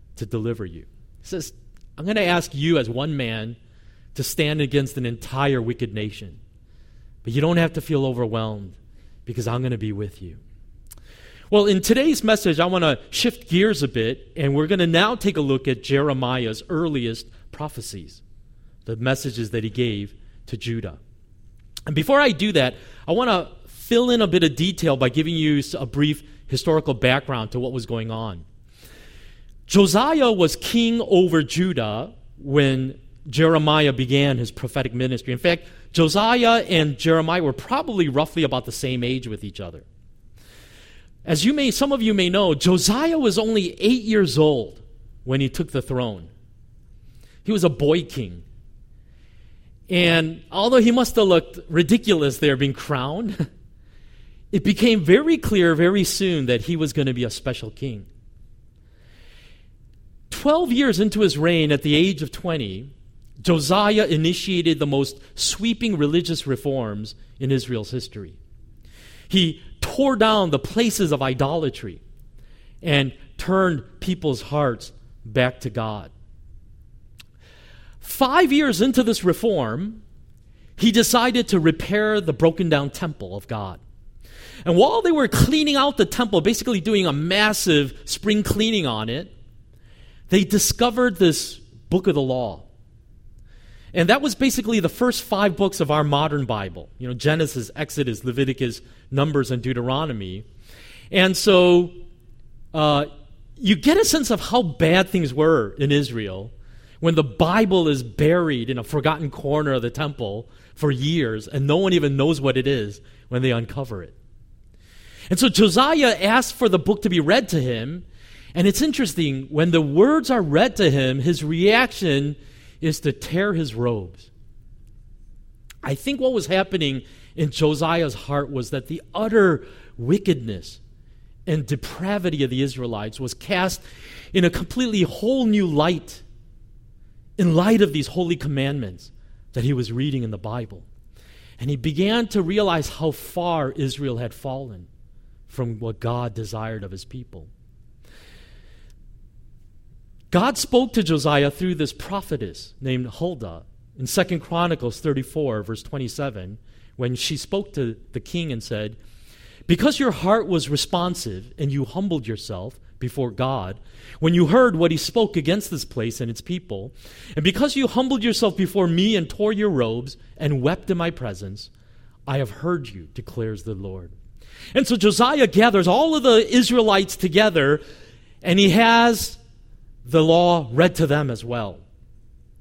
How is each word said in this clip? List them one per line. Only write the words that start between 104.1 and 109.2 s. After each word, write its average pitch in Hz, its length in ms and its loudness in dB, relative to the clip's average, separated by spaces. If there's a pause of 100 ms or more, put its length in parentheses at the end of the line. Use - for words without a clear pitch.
of 214 120 0
how 247 200 0
bad 170 480 2
things 156 240 0
were 147 460 2
in 143 120 2
Israel 113 600 -2 (480)
when 165 160 2
the 156 80 4
Bible 175 640 2
is 139 160 0
buried 147 680 0
in 127 80 -4
a 120 60 -6
forgotten 151 480 -2